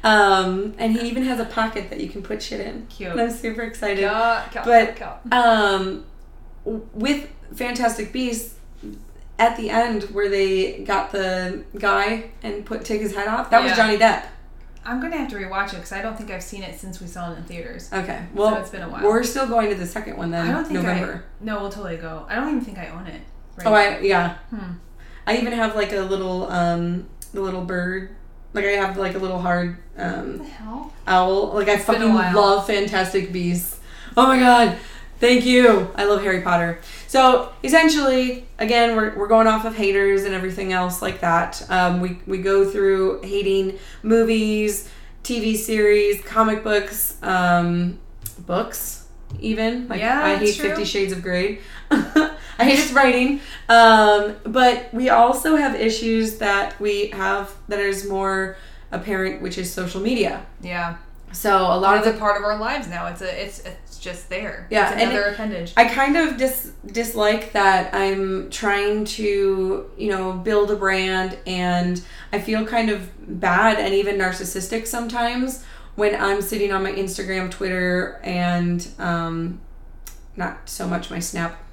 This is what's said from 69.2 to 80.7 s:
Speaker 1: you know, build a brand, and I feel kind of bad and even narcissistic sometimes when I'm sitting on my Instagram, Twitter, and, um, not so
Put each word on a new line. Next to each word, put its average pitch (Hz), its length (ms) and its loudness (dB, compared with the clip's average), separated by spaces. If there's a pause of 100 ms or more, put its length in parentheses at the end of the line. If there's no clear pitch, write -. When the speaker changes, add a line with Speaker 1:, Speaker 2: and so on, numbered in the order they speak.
Speaker 1:
you 214 120 -4
know, 190 240 -2
build 208 380 2
a 208 40 2
brand, 190 600 0 (100)
and 180 540 0 (320)
I 202 60 -2
feel 220 260 -2
kind 226 240 0
of 196 200 -4 (300)
bad 208 400 4
and 196 140 0
even 202 240 2
narcissistic 190 680 -4
sometimes 240 760 -4 (320)
when 208 200 2
I'm 202 260 0
sitting 202 320 -2
on 190 100 0
my 196 80 -2
Instagram, 190 580 -4
Twitter, 185 720 -2
and, 175 640 0 (140)
um, 170 640 -4 (720)
not - 340 -10
so 180 180 -8